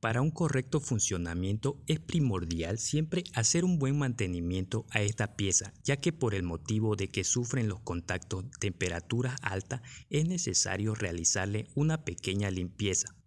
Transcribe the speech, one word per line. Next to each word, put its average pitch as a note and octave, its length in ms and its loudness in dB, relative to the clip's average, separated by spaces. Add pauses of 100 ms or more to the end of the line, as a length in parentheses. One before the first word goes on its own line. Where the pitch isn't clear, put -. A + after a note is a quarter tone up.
Para A#2 180 4
un D#3 100 4
correcto D3 500 2
funcionamiento F#2+ 1040 0
es D#3 140 2
primordial F2+ 760 0
siempre D#3 460 0 (120)
hacer C#3 280 4
un F3+ 160 4
buen C#3 180 2
mantenimiento F#2 920 0
a A2 120 2
esta G#2 360 0
pieza, - 440 0
ya C#3 140 0
que E3 160 0
por A#2+ 240 0
el F#2+ 80 0
motivo G#2 540 0
de G2 100 -2
que F#2+ 160 -2
sufren A#2+ 460 0
los G#2+ 100 -6
contactos F2+ 640 -4 (160)
temperaturas G2+ 840 -2
altas, G2 380 -4 (300)
es D3+ 180 2
necesario G#2 680 0
realizarle G2 800 0
una D#3 300 2
pequeña G2 480 0
limpieza. F#2 640 0 (120)